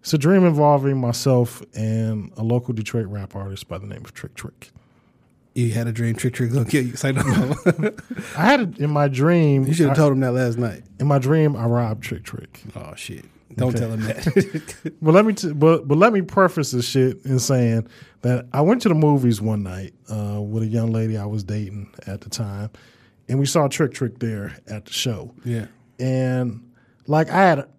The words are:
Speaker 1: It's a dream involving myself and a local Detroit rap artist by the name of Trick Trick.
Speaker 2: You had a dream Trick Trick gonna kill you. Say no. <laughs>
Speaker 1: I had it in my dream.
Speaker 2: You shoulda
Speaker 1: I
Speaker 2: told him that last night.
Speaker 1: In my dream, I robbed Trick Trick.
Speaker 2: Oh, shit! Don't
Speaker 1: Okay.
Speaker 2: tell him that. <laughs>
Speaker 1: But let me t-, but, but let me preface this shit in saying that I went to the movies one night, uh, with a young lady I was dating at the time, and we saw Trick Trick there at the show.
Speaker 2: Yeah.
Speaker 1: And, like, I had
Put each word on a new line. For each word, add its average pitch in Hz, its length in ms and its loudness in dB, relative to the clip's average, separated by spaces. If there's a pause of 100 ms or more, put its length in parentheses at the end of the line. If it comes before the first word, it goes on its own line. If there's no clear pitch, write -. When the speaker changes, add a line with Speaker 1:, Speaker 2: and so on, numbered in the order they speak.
Speaker 1:
It's - 120 -6
a 160 60 2
dream 180 260 4
involving 147 520 4
myself 123 640 0 (140)
and 110 600 -2
a 110 60 -6
local 120 320 -2
Detroit 110 320 -4
rap 98 300 -12
artist 98 320 -12
by 85 100 -10
the 101 80 -16
name 98 180 -14
of - 80 -20
Trick - 220 -16
Trick. - 380 -18 (840)
Speaker 2:
You 120 180 0
had 117 140 -4
a 117 60 -4
dream 117 240 -2
Trick 127 160 -2
Trick 120 180 -4
gonna 127 140 0
kill 139 180 0
you. 123 140 -6
Say 135 160 -2
no. 131 100 -2
<laughs> 160 1160 -2
Speaker 1:
I - 80 -2
had 269 140 6
it 190 180 -4
in 143 120 -2
my 147 160 2
dream. 143 600 4
Speaker 2:
You 151 80 2
shoulda 156 180 4
Speaker 1:
I - 20 2
Speaker 2:
told 147 180 4
him 135 80 2
that 131 120 0
last 123 240 0
night. 117 260 -4 (160)
Speaker 1:
In 139 80 0
my 143 120 4
dream, 147 380 2
I 117 100 -2
robbed 117 360 0
Trick - 220 -10
Trick. - 380 -16 (120)
Speaker 2:
Oh, 78 220 -16
shit! - 300 -16 (280)
Don't 117 140 0
Speaker 1:
Okay. 117 120 -2
Speaker 2:
tell 113 120 -4
him 113 80 -4
that. 151 960 -2
<laughs> - 60 -12
Speaker 1:
But 156 100 4
let 202 140 8
me 214 80 2
t-, 175 180 -6
but, 156 340 4
but 147 120 2
let 220 160 6
me 190 80 2
preface 170 480 2
this 123 180 -2
shit 131 380 0
in 131 120 2
saying 120 480 2 (360)
that 123 320 0
I 139 80 2
went 226 200 4
to 226 60 2
the 175 60 4
movies 139 480 4
one 107 200 -2
night, 95 300 -8 (180)
uh, 104 300 -6
with 107 220 -4
a 113 60 -2
young 113 220 -2
lady 110 280 -2
I 101 80 -6
was 104 180 -6
dating 104 480 -8 (140)
at 98 160 -12
the 104 80 -16
time, 101 400 -8 (580)
and 127 100 -2
we 139 60 2
saw 143 240 2
Trick 139 240 0
Trick - 280 -6
there 104 360 -6 (120)
at 107 180 -12
the - 60 -16
show. - 400 -6 (120)
Speaker 2:
Yeah. 117 220 -6 (340)
Speaker 1:
And, 127 720 -2 (340)
like, 156 240 2
I - 60 -2 (100)
had 156 220 2 (100)